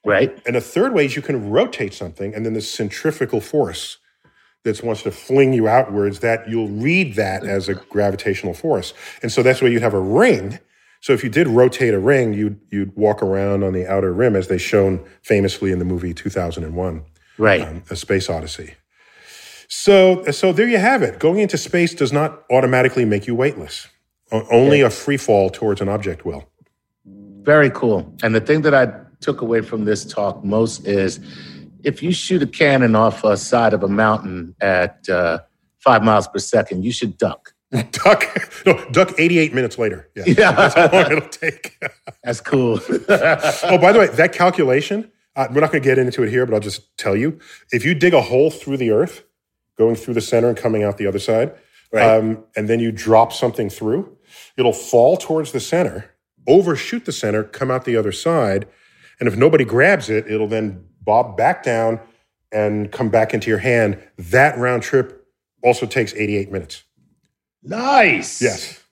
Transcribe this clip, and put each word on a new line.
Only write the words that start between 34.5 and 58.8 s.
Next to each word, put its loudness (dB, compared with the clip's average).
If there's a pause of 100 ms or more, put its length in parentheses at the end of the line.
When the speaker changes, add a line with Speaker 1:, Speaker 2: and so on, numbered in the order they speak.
Speaker 1:
at, -2
uh, -2 (400)
five 4
miles 4
per -6
second, -2
you -4
should -6
duck. -6 (180)
Speaker 2:
<laughs> -4
Duck? 4 (400)
No, 2
duck 2
eighty-eight 2
minutes -4
later. -6
Yeah. -12
Speaker 1:
Yeah. 6
Speaker 2:
That's 4
how 6
long 4
it'll -4
take. -10 (240)
<laughs> -20
Speaker 1:
That's -6
cool. 0
<laughs> -10 (200)
Speaker 2:
Oh, 2
by 6
the 6
way, 6
that 0
calculation, 0 (240)
uh, -2
we're 2
not 2
gonna -2
get 2
into 0
it -2
here, 0
but -2
I'll 0
just -12
tell -2
you. -2 (340)
If -4
you 0
dig 2
a 6
hole 2
through -8
the -2
earth, 0 (540)
going 2
through -8
the 0
center 0
and -2
coming -2
out -2
the -6
other -4
side, -2 (400)
Speaker 1:
Right. 2 (140)
Speaker 2:
um, -2 (120)
and -4
then 0
you -2
drop 4
something -4
through, -6 (400)
it'll 2
fall 4
towards -4
the -6
center, -4 (360)
overshoot 2
the -6
center, -2
come -6
out -2
the -2
other 0
side, -2 (520)